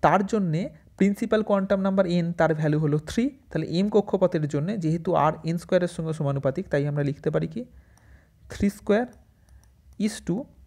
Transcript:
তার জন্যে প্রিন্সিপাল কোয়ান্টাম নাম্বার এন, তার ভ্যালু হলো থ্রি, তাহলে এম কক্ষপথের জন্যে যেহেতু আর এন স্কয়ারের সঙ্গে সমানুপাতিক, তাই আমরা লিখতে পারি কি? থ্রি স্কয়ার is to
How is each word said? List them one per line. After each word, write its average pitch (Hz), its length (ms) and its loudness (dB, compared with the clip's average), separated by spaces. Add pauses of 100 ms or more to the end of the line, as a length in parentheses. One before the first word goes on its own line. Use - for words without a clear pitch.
তার 170 160 6 (100)
জন্যে 180 300 0 (360)
প্রিন্সিপাল 214 520 2
কোয়ান্টাম 196 380 2
নাম্বার 196 180 2 (120)
এন, 170 80 2 (140)
তার 165 120 4 (100)
ভ্যালু 170 220 2
হলো 151 140 2 (120)
থ্রি, 233 140 0 (260)
তাহলে 160 180 -4 (100)
এম 196 180 2
কক্ষপথের 180 580 2
জন্যে 151 200 -2 (100)
যেহেতু 160 260 0 (160)
আর 156 80 4 (160)
এন 170 140 -2
স্কয়ারের 175 320 0
সঙ্গে 160 240 -6
সমানুপাতিক, 139 520 -2
তাই 143 200 2
আমরা 147 180 -2
লিখতে 143 240 -4
পারি 160 200 0
কি? 226 80 -6 (920)
থ্রি - 160 0 (100)
স্কয়ার 226 300 0 (1000)
is 214 100 -2 (120)
to 175 80 -2 (320)